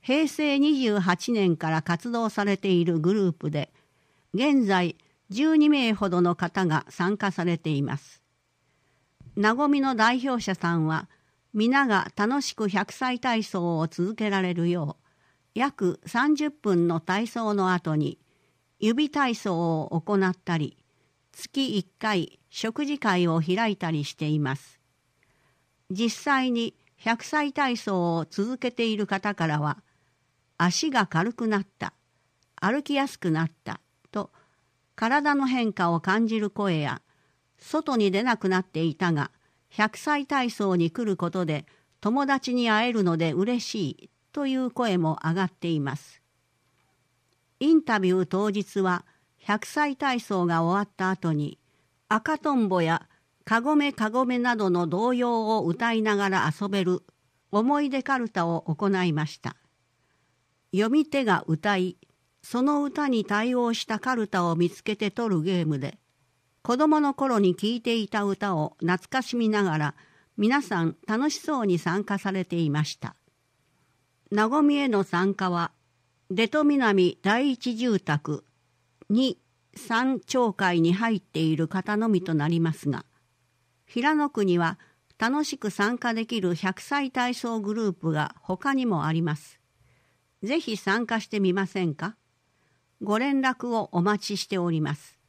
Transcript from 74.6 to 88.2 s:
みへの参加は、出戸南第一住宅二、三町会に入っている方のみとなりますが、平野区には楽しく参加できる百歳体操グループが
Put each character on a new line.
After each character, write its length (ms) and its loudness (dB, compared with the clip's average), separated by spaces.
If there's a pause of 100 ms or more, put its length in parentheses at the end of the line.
み 140 4
へ 140 0
の 140 2
参 300 0
加 160 -2
は、 220 -2 (580)
出 200 0
戸 160 2
南 560 4
第 320 2
一 240 -4
住 240 2
宅 420 -4 (640)
二、 300 0 (340)
三 460 -2
町 320 0
会 300 2
に 100 4
入 240 0
っ 60 -4
て 180 -8
い 160 2
る 140 -2
方 260 -4
の 140 0
み 120 4
と 120 -4
な 160 2
り 100 2
ま 140 2
す 160 -6
が、 160 -6 (800)
平 300 0
野 140 0
区 140 -2
に 140 2
は 200 0 (400)
楽 280 0
し 120 -8
く 120 -4
参 280 0
加 160 -4
で 120 -2
き 160 -4
る 120 0
百 280 -4
歳 280 -2
体 240 -2
操 280 -4
グ 120 -4
ル 180 0
ー 20 -6
プ 180 -4
が 300 -2